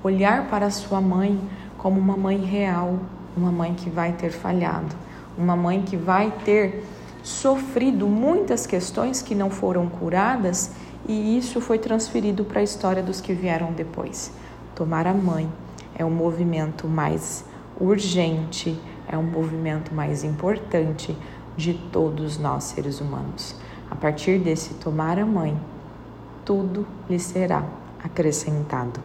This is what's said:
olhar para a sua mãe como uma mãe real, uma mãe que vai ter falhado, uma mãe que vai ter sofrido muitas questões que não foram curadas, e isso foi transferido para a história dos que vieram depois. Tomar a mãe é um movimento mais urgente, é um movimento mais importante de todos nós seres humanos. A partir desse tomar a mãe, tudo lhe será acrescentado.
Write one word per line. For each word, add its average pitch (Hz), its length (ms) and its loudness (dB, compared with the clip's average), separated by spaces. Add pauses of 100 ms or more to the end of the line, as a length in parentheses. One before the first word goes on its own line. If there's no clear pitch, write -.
olhar 202 440 4
para 208 180 2
a 202 60 4
sua 196 280 -2
mãe 190 400 4 (380)
como 190 220 4
uma 190 180 4
mãe 196 200 2
real, 185 640 0 (360)
uma 175 160 2
mãe 170 220 0
que 175 160 -4
vai 170 220 0
ter 170 200 -2
falhado, 165 640 0 (420)
uma 175 180 4
mãe 175 260 2
que 190 140 -2
vai 190 360 2 (120)
ter 208 400 4 (400)
sofrido 262 840 2
muitas 247 600 4
questões 226 540 0
que - 120 -4
não 196 160 2
foram 180 380 2
curadas, 185 840 0 (360)
e 220 300 2
isso 247 220 0
foi 233 200 2
transferido 220 680 2
para 208 140 0
a 208 40 6
história 190 380 2
dos 185 180 -2
que - 140 -2
vieram 170 380 0
depois. - 600 -6 (440)
Tomar 160 320 0
a 190 60 4
mãe 165 360 2 (460)
é 165 100 -2
um 165 60 2
movimento 165 760 2
mais 156 560 0 (360)
urgente, 165 1000 2 (280)
é 160 100 -4
um 160 60 0
movimento 160 720 -2
mais 147 300 -2
importante 156 920 0 (420)
de 165 160 0
todos 151 640 0
nós 143 280 -2
seres 139 360 -6
humanos. - 540 -6 (340)
A - 60 -6
partir 151 440 2
desse 165 360 0
tomar 160 440 0
a 214 60 2
mãe, 165 320 2 (880)
tudo 196 400 0 (240)
lhe 180 100 2
será 175 440 0 (400)
acrescentado. 147 1000 0